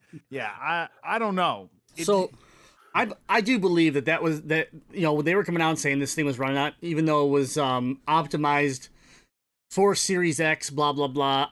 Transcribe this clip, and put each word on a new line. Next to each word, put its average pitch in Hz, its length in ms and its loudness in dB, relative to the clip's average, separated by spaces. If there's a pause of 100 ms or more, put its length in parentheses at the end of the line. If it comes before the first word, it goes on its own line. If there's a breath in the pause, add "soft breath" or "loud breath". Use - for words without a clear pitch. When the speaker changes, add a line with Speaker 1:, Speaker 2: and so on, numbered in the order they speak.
(280 loud breath)
Speaker 1:
Yeah, 123 220 -8
I, 151 380 -4 (160)
I 196 160 -4
don't 208 160 -2
know. 127 340 -2 (260)
It 165 80 -8
Speaker 2:
So, 190 280 2 (600 soft breath)
I, 214 200 -2 (160)
I 214 120 2
do 226 200 0
believe 170 340 4
that 135 120 0
that 160 180 0
was, 156 180 -2
that, 156 280 -2 (220)
you 196 100 -4
know, 151 200 2
they 165 140 2
were 202 80 2
coming 170 180 -2
out 160 80 2
and 156 80 -2
saying 139 220 0
this 139 160 -4
thing 156 100 0
was 127 140 -4
running 135 180 0
on, 143 220 -2
even 160 240 -2
though 147 220 2
it 143 40 2
was, 139 260 0
um, 131 520 0
optimized 147 800 0 (840 soft breath)
for 196 240 2
Series 175 460 0
X, 156 280 -2
blah, 147 240 0
blah, 143 140 0
blah. 139 440 0